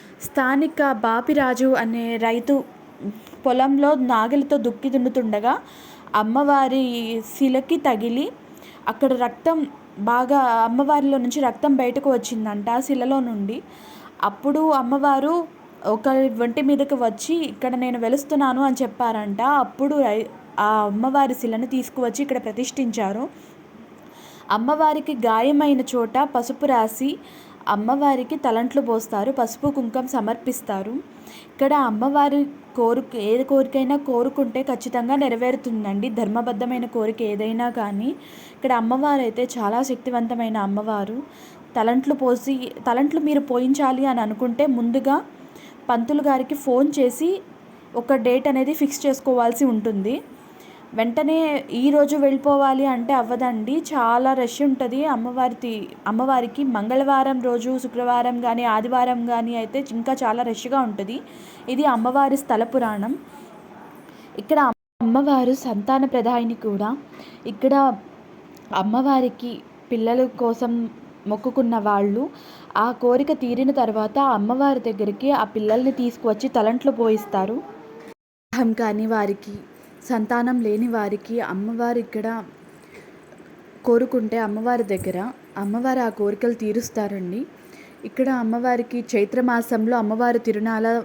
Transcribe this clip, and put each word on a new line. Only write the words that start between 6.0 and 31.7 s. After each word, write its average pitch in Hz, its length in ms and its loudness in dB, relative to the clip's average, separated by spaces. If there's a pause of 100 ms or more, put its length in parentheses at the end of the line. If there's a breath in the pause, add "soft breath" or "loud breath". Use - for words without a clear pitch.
అమ్మవారి 247 1080 2 (140)
శిలకి 262 400 2
తగిలి 240 560 0 (560 loud breath)
అక్కడ 254 240 0
రక్తం 254 540 0 (320)
బాగా, 240 400 2
అమ్మవారిలో 269 800 2
నుంచి 247 220 -2
రక్తం 269 360 2
బయటకు 262 360 0
వచ్చిందంట 220 580 -2
ఆ 240 100 0
శిలలో 262 400 0
నుండి. 226 420 -4 (600 loud breath)
అప్పుడు 285 480 0
అమ్మవారు 277 760 2 (400)
ఒక 220 220 0 (340)
ఒంటి 240 200 0
మీదకి 285 320 2
వచ్చి, 240 400 -2
"ఇక్కడ 254 400 -4
నేను 247 240 -2
వెలుస్తున్నాను" 269 640 2
అని 254 200 2
చెప్పారంట. 220 600 -2
అప్పుడు 285 600 2
రై-, 220 240 0 (340)
ఆ 214 240 2
అమ్మవారి 254 500 0
శిలను 233 320 -4
తీసుకువచ్చి 254 560 -4
ఇక్కడ 262 220 -2
ప్రతిష్ఠించారు. 233 840 -4 (1200 loud breath)
అమ్మవారికి 302 640 2
గాయమైన 254 640 4
చోట 233 380 -2
పసుపు 262 480 0
రాసి 254 520 2 (500 loud breath)
అమ్మవారికి 254 680 2
తలంట్లు 247 440 0
పోస్తారు, 226 520 -2
పసుపు 247 360 -2
కుంకం 254 380 -2
సమర్పిస్తారు. 220 840 -4 (640 loud breath)
ఇక్కడ 277 180 2